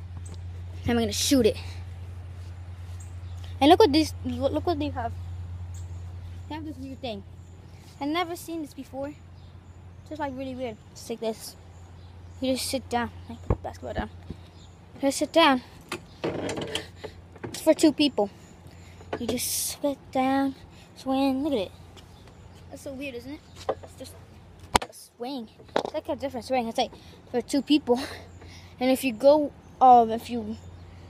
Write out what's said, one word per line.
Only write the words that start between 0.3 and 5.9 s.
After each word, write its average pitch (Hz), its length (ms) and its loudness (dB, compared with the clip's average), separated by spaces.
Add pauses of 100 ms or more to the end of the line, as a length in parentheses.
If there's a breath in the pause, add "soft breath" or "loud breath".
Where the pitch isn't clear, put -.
I'm 240 100 4
gonna 226 140 2
shoot 240 360 4
it. 190 100 4 (2000 loud breath)
And 277 100 10
look 370 100 12
what 381 120 10
this, 302 220 4 (100)
look 262 400 0
what 339 140 2
they 285 120 -2
have. 240 220 -4 (1400)